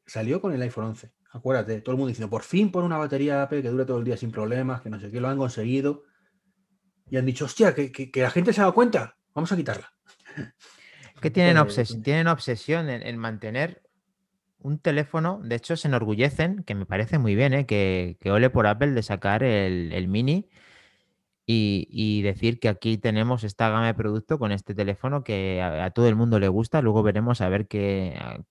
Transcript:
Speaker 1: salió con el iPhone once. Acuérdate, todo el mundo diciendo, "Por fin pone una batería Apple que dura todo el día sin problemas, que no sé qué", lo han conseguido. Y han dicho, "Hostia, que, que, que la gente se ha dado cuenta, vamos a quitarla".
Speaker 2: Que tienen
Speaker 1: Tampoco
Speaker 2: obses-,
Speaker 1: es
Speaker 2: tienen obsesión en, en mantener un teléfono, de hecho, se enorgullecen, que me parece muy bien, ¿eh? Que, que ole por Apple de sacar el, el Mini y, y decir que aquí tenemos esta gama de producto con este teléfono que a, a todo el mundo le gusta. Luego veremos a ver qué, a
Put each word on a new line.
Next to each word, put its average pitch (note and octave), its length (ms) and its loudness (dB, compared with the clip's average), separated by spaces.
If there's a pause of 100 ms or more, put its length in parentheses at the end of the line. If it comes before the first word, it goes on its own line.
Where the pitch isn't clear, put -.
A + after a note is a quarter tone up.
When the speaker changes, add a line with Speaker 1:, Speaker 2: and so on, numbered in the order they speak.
Speaker 1:
salió A#2+ 360 -4
con F#3+ 100 -4
el B2+ 100 -4
iPhone A2+ 240 -6
once. A2 280 -12 (180)
Acuérdate, A#2 480 -2
todo B2+ 140 -6
el C3 40 -2
mundo C3+ 120 -2
diciendo, A2+ 200 -6
"Por A2 140 -4
fin G3 280 2
pone F3+ 140 0
una E3 120 -2
batería C#3+ 440 -2
Apple C#3 200 -2
que B2 80 -4
dura B2+ 160 0
todo B2+ 140 -2
el A#2 40 -4
día A#2 140 -2
sin A#2 140 -6
problemas, A#2+ 500 -4
que A2 80 -12
no G#2 100 -10
sé G#2 100 -12
qué", A#2+ 120 -6
lo B2+ 80 0
han C#3 80 -2
conseguido. C3+ 680 -2 (1040)
Y B2+ 80 -2
han B2+ 80 0
dicho, C3 200 -2
"Hostia, F#3+ 280 4
que, C#3 180 -4
que, C3 200 -10
que C3 100 0
la B2+ 80 2
gente F3+ 240 2
se G#3 80 2
ha - 40 6
dado F#3 80 4
cuenta, A3 440 2 (160)
vamos E3 180 -2
a F#3+ 40 0
quitarla". C3 360 -4 (1300)
Speaker 2:
Que D#3 100 0
tienen F3+ 240 6
Speaker 1:
Tampoco C#3+ 160 6 (100)
Speaker 2:
obses-, A#2 140 -2
Speaker 1:
es A2 80 -10
Speaker 2:
tienen D#3+ 240 2
obsesión D3+ 600 -2
en, A#2+ 140 -6
en A#2 140 -8
mantener A2+ 640 -6 (840)
un D3 160 -4
teléfono, D#3+ 640 -2
de A#2 120 -4
hecho, E3 220 -4
se D#3 100 -4
enorgullecen, C#3 760 0
que G2+ 120 -6
me G2 100 -6
parece A2+ 340 -2
muy G#2+ 160 2
bien, C3 180 4
¿eh? C#3 120 0
Que, F#2+ 560 0
que G2 100 0
ole A#2 180 6
por A#2 180 4
Apple A#2+ 240 2
de A#2 120 0
sacar G#2 400 0
el, F#2 500 0
el F2+ 140 -2
Mini C3 420 0 (960)
y, G#2 460 2
y G#2+ 300 0
decir G#2 380 0
que A2+ 100 2
aquí A2 280 -2
tenemos A2 460 0
esta A2 260 0
gama A2+ 180 2
de A2+ 60 0
producto A2 460 -2
con G#2+ 120 0
este G2 240 -6
teléfono G#2+ 480 -4
que F#2+ 380 -2
a, E2+ 240 -2
a F#2 60 -4
todo A#2+ 160 4
el A2 80 4
mundo A#2 240 4
le G2 80 4
gusta. A2+ 340 2
Luego A2 220 4
veremos G#2+ 380 2
a F#2 80 2
ver G2+ 180 0
qué, G2 520 -2
a - 200 -10 (100)